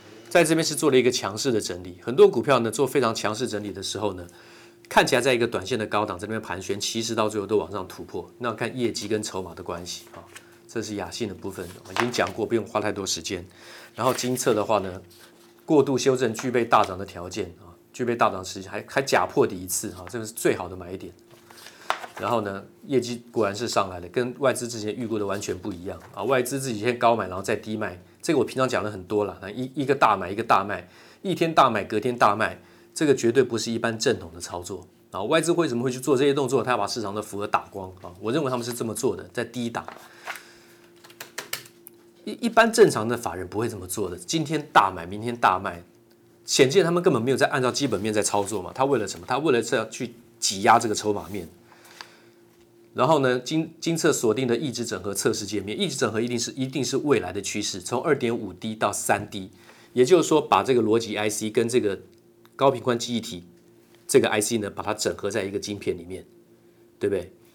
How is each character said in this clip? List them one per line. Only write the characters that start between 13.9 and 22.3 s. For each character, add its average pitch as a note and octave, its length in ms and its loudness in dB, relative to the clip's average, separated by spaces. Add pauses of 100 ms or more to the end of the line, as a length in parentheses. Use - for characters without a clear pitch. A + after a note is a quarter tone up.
然 A2+ 140 0
后 B2 60 4
精 B2 240 -2
测 B2 160 2
的 G#2 100 2
话 G2+ 160 2
呢， F#2+ 220 -8 (640)
过 D3+ 180 6
度 C3+ 140 0
修 B2+ 180 4
正 B2 180 2
具 B2+ 160 -6
备 A#2+ 140 2
大 A2+ 220 6
涨 F#2 120 -6
的 F#2+ 80 -8
条 F#2 240 -10
件 F#2 300 -6
啊， F2+ 160 -20 (160)
具 B2 140 -4
备 A#2 100 0
大 A#2 140 4
涨 F#2+ 140 -8
时 F#2+ 180 -10
机， F#2+ 80 -12
还， G#2+ 180 -8
还 - 140 0
假 A2+ 240 2
破 B2 200 2
底 F#2+ 160 -4
一 F#2 60 -10
次 - 240 -4
啊， F2+ 180 -14
这 B2 80 -8
个 A2 80 -8
是 G#2+ 60 -12
最 C3+ 240 0
好 F#2 140 -8
的 F#2 80 -12
买 F2+ 180 -12
点。 F#2 180 -12 (1080)
然 G2 80 0
后 A#2 120 2